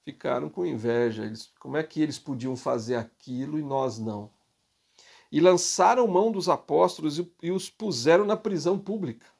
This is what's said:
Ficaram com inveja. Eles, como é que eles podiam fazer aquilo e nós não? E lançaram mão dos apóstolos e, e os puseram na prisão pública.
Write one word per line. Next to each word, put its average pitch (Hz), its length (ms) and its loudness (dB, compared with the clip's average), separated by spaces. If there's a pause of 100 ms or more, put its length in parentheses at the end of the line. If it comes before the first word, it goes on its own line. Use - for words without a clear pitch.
Ficaram 131 460 -6
com 175 160 -6
inveja. 117 580 -2
Eles, 110 340 -12
como 135 200 -8
é 156 60 -2
que 156 180 -6
eles 147 180 -2
podiam 131 380 -6
fazer 123 380 -2
aquilo 131 600 -8
e 156 60 -4
nós 135 340 -4
não? 107 320 -8 (1000)
E 147 80 0
lançaram 185 680 6
mão 208 280 2
dos 185 160 -2
apóstolos 156 680 2
e, 175 140 -6 (100)
e 165 80 -4
os 185 200 -4
puseram 170 560 2
na 208 100 2
prisão 190 420 -2
pública. 190 480 -8 (140)